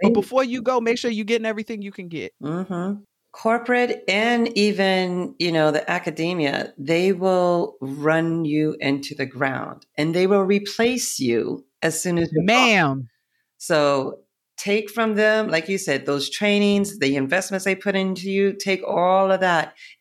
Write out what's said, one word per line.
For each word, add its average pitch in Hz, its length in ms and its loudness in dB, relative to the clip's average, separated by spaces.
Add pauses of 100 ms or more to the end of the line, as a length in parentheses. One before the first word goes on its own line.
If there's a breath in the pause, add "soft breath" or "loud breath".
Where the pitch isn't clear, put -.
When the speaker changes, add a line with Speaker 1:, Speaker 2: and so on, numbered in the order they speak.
Speaker 1:
But 196 80 4
Speaker 2:
think. 233 60 4
Speaker 1:
before 247 300 0
you 247 180 -4
go, 247 180 0
make 233 180 0
sure 240 120 -4
you're 214 140 -4
getting 220 220 -2
everything 220 360 -6
you 196 100 -12
can 180 160 -14
get. 147 240 -10 (100)
Speaker 2:
Mm-hmm. 185 580 -6 (320)
Corporate 240 760 0
and 233 480 2
even, 185 800 2
you 170 140 0
know, 156 180 4
the 151 200 0
academia, 165 880 -2
they 165 340 2
will 175 680 2
run 160 680 0
you 151 340 0
into 139 340 -2
the 135 120 -4
ground 127 580 -6 (140)
and 160 160 0
they 185 120 4
will 196 160 4
replace 208 800 0
you 117 440 -2 (180)
as 160 180 -2
soon 175 180 0
as 170 140 0
you're 156 80 0
gone. 175 60 0
Speaker 1:
Ma'am. 190 600 2 (500)
Speaker 2:
So 143 640 0 (360)
take 208 340 -2
from 220 240 0
them, 214 340 2
like 160 200 -2
you 190 100 0
said, 139 280 -2
those 143 240 -2
trainings, 202 680 2
the 139 180 2
investments 185 500 -2
they 190 100 0
put 190 180 -2
into 190 360 -2
you, 196 240 0
take 190 280 -4
all 185 480 2
of 190 100 2
that 170 340 0 (260 loud breath)